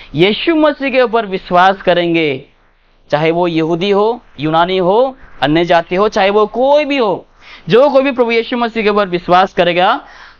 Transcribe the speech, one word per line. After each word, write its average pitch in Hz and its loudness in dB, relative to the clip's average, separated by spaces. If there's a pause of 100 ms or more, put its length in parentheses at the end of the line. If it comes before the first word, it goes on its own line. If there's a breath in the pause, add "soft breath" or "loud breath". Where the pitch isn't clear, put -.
(140 loud breath)
यीशु 208 0
मसीह 294 0
के 254 0
ऊपर 226 -2
विश्वास 190 0
करेंगे, 165 0 (640)
चाहे 156 0
वो 175 0
यहूदी 170 -2
हो, 214 0 (180)
यूनानी 170 0
हो, 226 0 (260)
अन्य 156 0
जाति 170 0
हो, 202 0
चाहे 202 0
वो 208 2
कोई 277 0
भी 277 -4
हो, 208 -2 (420 loud breath)
जो 254 4
कोई 269 2
भी 277 -2
प्रभु 240 0
यीशु 233 -2
मसीह 226 -4
के 196 0
ऊपर 208 0
विश्वास 180 0
करेगा, 180 0 (340 loud breath)